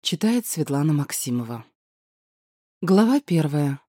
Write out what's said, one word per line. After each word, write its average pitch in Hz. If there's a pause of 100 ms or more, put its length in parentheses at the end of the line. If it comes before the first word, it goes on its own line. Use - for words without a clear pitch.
Читает 226
Светлана 151
Максимова. 120 (1120)
Глава 220
первая. 147